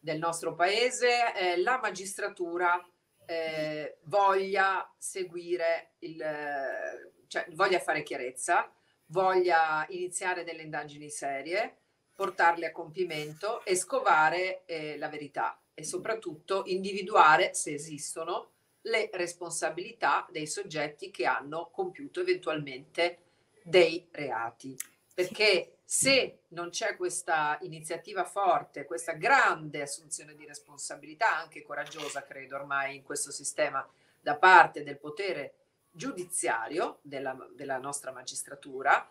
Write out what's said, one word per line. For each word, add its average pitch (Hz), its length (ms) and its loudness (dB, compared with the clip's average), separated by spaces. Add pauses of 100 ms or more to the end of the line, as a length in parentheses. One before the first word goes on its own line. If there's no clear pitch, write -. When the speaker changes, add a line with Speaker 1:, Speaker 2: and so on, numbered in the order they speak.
Speaker 1:
del 156 140 -4
nostro 165 340 -2
paese, 240 800 4
eh, 180 240 2
la 240 240 2
magistratura, 180 960 -2 (460)
eh, 156 800 -4
voglia 190 840 4 (120)
seguire 170 1000 -4
il, 160 240 -12 (1000)
cioè - 280 -6
voglia 185 260 4
fare 156 240 -2
chiarezza, 151 680 -2 (360)
voglia 170 840 4
iniziare 180 540 -4
delle 165 180 -10
indagini 147 480 -10
serie, 151 680 -4 (360)
portarle 170 540 2
a 151 40 -4
compimento 165 920 -6
e 190 100 2
scovare, 180 920 2
eh, 151 340 -6
la 151 100 -6
verità 139 500 -6 (140)
e 156 100 -14
soprattutto 190 840 -4
individuare, 190 880 4
se - 180 -4
esistono, 160 800 -8 (300)
le 220 300 0
responsabilità 170 1160 -2
dei 156 160 -6
soggetti 151 640 -6
che - 160 -4
hanno 143 460 -2
compiuto 175 480 -6
eventualmente 170 1000 -2 (460)
dei 170 480 6
reati. 127 680 -8
Speaker 2:
Sì. - 80 -10 (300)
Speaker 1:
Perché 185 580 2 (120)
se 262 520 2 (100)
non 175 220 -10
c'è 208 260 -4
questa 160 640 -2
iniziativa 170 640 -8
forte, 175 640 0
questa 165 280 -6
grande 160 680 2
assunzione 151 500 -12
di 147 100 -20
responsabilità, 147 960 -4
anche 160 240 -12
coraggiosa, 147 640 -8
credo, 135 320 -14
ormai 139 400 -4
in 135 80 -18
questo 143 260 -6
sistema, 139 580 -2 (320)
da 147 160 -2
parte 170 460 10
del 143 160 -10
potere 151 560 -6 (380)
giudiziario 165 1120 -4
della, 135 340 -6 (160)
della 135 240 -6
nostra 135 340 -8
magistratura 135 1000 -2